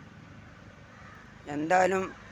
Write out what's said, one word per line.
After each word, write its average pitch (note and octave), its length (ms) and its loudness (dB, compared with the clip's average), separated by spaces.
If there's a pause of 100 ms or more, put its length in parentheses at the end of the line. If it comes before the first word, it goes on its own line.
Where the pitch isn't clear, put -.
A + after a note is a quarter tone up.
(1500)
എന്തായാലും F#3 500 2 (280)